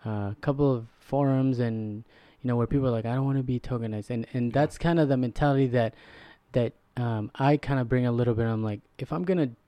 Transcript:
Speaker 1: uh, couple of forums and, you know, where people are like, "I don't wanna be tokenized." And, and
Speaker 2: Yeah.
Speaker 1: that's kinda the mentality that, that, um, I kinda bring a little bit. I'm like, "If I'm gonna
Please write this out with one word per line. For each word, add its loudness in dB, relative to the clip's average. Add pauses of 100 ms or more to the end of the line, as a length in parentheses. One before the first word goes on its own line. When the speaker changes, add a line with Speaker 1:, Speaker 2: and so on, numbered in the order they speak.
Speaker 1:
uh, -4
couple 2
of -6 (140)
forums 0
and, -4 (380)
you -4
know, 2
where 2
people 0
are 2
like, -2
"I -2
don't 0
wanna 0
be -2
tokenized." -6
And, -4
and 0
Speaker 2:
Yeah. 2
Speaker 1:
that's 0
kinda 2
the 2
mentality 2
that, 0 (580)
that, 0 (240)
um, -2
I 2
kinda -2
bring 2
a 0
little 2
bit. 0
I'm 0
like, -4 (160)
"If -8
I'm -4
gonna 0 (160)